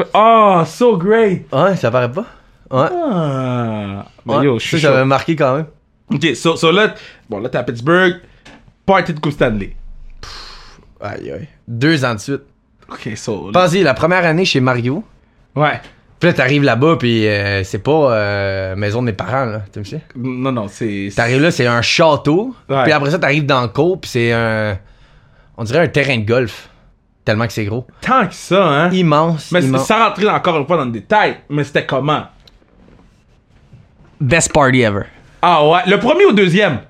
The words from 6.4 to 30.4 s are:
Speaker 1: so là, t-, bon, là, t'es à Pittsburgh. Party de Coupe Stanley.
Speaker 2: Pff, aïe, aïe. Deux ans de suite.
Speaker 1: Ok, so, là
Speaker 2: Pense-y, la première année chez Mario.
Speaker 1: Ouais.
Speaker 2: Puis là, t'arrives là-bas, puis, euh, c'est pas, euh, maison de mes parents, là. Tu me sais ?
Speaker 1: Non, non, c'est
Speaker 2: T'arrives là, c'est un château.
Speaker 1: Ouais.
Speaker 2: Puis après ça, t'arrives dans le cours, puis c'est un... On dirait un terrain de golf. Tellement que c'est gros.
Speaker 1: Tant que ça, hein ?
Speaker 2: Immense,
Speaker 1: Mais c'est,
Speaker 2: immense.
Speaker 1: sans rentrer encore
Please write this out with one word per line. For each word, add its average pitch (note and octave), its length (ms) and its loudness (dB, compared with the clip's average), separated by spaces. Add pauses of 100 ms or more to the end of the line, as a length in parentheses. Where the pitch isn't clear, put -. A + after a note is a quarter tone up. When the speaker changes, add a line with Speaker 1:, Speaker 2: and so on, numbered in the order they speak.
Speaker 1:
so D#3+ 160 2
là, G3+ 160 4
t-, F3+ 120 -6 (300)
bon, G2+ 100 -8
là, A#2+ 100 -8
t'es C#3+ 100 -4
à A#2 40 -4
Pittsburgh. E3+ 520 0 (680)
Party F#3 280 2
de D3+ 60 -8
Coupe D3+ 140 -4
Stanley. G#2+ 420 -2 (440)
Speaker 2:
Pff, - 600 -20 (200)
aïe, - 320 -10
aïe. E2 160 -10 (200)
Deux B2+ 360 0
ans A#2+ 120 -2
de G2+ 40 -10
suite. C#3 220 -8 (500)
Speaker 1:
Ok, - 240 -12
so, F#2+ 360 -8
là F3+ 100 4
Speaker 2:
Pense-y, F#3 220 2
la C3+ 100 2
première F3 320 0
année E3+ 200 0
chez C#3+ 140 0
Mario. B2+ 440 -2 (520)
Speaker 1:
Ouais. C#3 240 0 (400)
Speaker 2:
Puis E3+ 100 4
là, E3+ 40 0
t'arrives C#3+ 300 2
là-bas, C#3 340 2
puis, A#2 300 0
euh, G2+ 360 -2
c'est G2+ 160 -8
pas, C#3 340 2
euh, G2 600 -2
maison G#2 260 -4
de B2 60 -2
mes A2 60 -4
parents, C3 320 -4
là. G#2+ 160 -8 (120)
Tu A2 60 -12
me G#2 40 -10
sais ? D3 180 -12 (140)
Speaker 1:
Non, B2+ 380 -6
non, G#2+ 160 -4
c'est G2+ 460 -6
Speaker 2:
T'arrives A#2+ 260 0
là, E3+ 100 4
c'est C3+ 160 0
un A#2 140 0
château. D#3+ 720 2 (140)
Speaker 1:
Ouais. C3+ 140 0
Speaker 2:
Puis D3+ 100 4
après C#3+ 180 0
ça, F#3 80 -2
t'arrives D3+ 260 0
dans C3+ 160 2
le A#2+ 80 -2
cours, F3 300 0
puis - 100 -14
c'est A#2 220 0
un... A2 460 -2 (800)
On A2+ 80 -8
dirait B2 140 0
un E3 80 4
terrain C#3 300 0
de G#2+ 80 -2
golf. A#2 440 -2 (560)
Tellement A2+ 220 0
que - 60 -8
c'est A2 120 -4
gros. A2+ 200 -6 (160)
Speaker 1:
Tant A#3+ 260 0
que - 60 -10
ça, F#3+ 320 0
hein ? D#3 260 2
Speaker 2:
Immense, E3 600 2
Speaker 1:
Mais F3 100 2
c'est, C3+ 60 0
Speaker 2:
immense. C3 200 0
Speaker 1:
sans A3 120 2
rentrer G#3 300 2
encore D#3+ 280 0